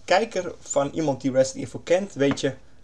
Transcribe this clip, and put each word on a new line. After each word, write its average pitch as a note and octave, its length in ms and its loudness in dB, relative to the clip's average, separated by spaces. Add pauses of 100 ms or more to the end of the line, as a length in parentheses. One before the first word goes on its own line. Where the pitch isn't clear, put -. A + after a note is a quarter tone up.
kijker F#3 540 0
van C#3+ 340 -2
iemand C#3+ 280 -2
die C3+ 100 0
Resident C3 340 2
Evil - 140 -12
kent, F#3+ 340 0
weet C#3 260 2
je, - 160 -2 (280)